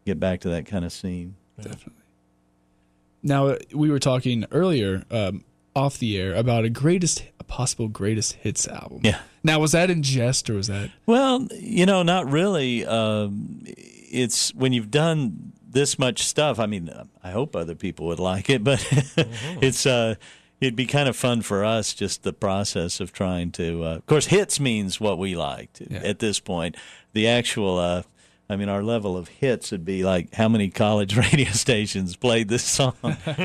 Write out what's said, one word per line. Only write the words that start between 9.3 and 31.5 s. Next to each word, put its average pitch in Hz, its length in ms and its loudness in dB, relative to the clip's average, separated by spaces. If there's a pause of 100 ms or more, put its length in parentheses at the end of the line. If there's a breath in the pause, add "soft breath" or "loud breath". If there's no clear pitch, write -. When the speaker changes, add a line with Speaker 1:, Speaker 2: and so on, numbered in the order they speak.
Speaker 3:
Now, 156 160 4
was 151 140 2
that 175 160 4
in 170 140 0
jest 131 460 0
or 110 60 -2
was 98 120 -4
that? 101 220 -6 (160)
Speaker 1:
Well, 254 500 4
you - 300 2
know, 190 180 4
not 170 280 2
really. 143 540 2
Um, 107 800 -2
it's - 880 -4
when 131 180 2
you've 110 180 -2
done 147 640 0 (160)
this 139 300 2
much 127 240 0
stuff. 143 360 0
I 113 60 2
mean, 95 240 -4
uh, - 140 -16 (200)
I 92 80 -10
hope 110 240 -4
other 85 200 -4
people 82 320 -6
would 82 120 -4
like 92 300 0
it, 127 140 2
but 131 160 4
<laughs> - 100 -6 (280)
Speaker 2:
Mm-hmm. 127 440 -2
Speaker 1:
it's, 135 240 2
uh, 117 300 2 (440 loud breath)
it'd 131 160 0
be 123 120 -2
kind 143 200 2
of 117 80 2
fun 120 280 2
for 101 200 0
us, 110 300 0
just - 300 -6
the 92 100 -2
process 98 680 -2
of 90 140 -8
trying 90 380 -2
to, 85 320 -4
uh, 82 140 -4
of - 100 -16
course, 151 200 4
hits 190 320 2
means 107 400 -2
what 101 200 0
we 95 160 -4
liked 71 520 -8
Speaker 3:
Yeah. - 120 -8
Speaker 1:
at 98 200 -4
this 107 200 0
point. 85 360 -4 (380 loud breath)
The 107 140 2
actual, 117 500 2
uh, 87 260 0 (460 soft breath)
I 104 60 -2
mean, 101 140 -2
our 101 120 0
level 104 360 -2
of 87 100 -8
hits - 440 -2
would 90 140 -6
be 92 180 -2
like 92 300 0
how 110 160 2
many 107 220 4
college 104 460 2
<laughs> - 140 4
radio 139 200 2